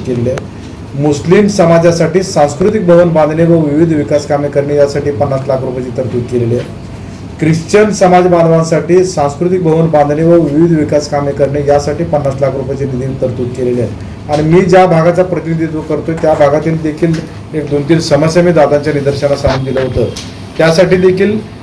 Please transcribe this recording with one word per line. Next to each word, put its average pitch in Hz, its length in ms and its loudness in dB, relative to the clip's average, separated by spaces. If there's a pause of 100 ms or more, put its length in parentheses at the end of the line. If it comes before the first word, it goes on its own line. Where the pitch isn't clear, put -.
केलेली 120 220 -2
आहे. - 100 -4 (600)
मुस्लिम 165 460 2
समाजासाठी 165 760 2
सांस्कृतिक 180 600 0
भवन 175 240 6
बांधणे 156 340 2
व 165 160 4
विविध 156 340 2
विकास 147 340 -2
कामे 143 200 0
करणे 143 280 -2
यासाठी 143 360 2
पन्नास 135 360 -2
लाख 135 140 0
रुपयाची 127 360 -6
तरतूद 120 340 -4
केलेली 117 240 0
आहे. 123 100 -4 (760)
ख्रिश्चन 165 500 2
समाज 180 380 4
बांधवांसाठी 165 800 2
सांस्कृतिक 175 580 -2
भवन 160 240 2
बांधणे 147 360 2
व 165 100 4
विविध 160 460 2
विकास 147 300 0
कामे 143 220 -2
करणे 139 360 -2
यासाठी 147 360 0
पन्नास 139 380 -2
लाख 135 140 0
रुपयाची 135 300 -6
निधी 131 360 -6
तरतूद 123 260 -2
केलेली 123 340 -2
आहे. - 300 -8 (220)
आणि 151 100 0
मी 165 180 4
ज्या 185 240 4
भागाचं 170 380 2
प्रतिनिधित्व 156 580 -4
करतोय 156 400 -4
त्या 156 120 2
भागातील 151 480 0
देखील 156 320 -2 (400)
एक 147 160 -6
दोन 143 120 -2
तीन 156 180 2
समस्या 160 440 2
मी 175 80 4
दादांच्या 143 420 2
निदर्शनास 139 520 -2
आणून 131 200 0
दिलं 131 160 -2
होतं. 123 240 -2 (520)
त्यासाठी 165 380 2
देखील 190 440 2 (240)